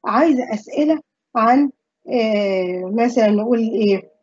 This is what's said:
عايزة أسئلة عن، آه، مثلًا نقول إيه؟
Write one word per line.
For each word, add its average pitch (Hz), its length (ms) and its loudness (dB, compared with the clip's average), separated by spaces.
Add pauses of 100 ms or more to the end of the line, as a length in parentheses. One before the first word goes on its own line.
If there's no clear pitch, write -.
عايزة 247 500 0
أسئلة 302 460 -2 (360)
عن، 254 340 2 (380)
آه، 190 840 -2
مثلًا 233 340 2
نقول 214 300 2
إيه؟ 214 540 0 (100)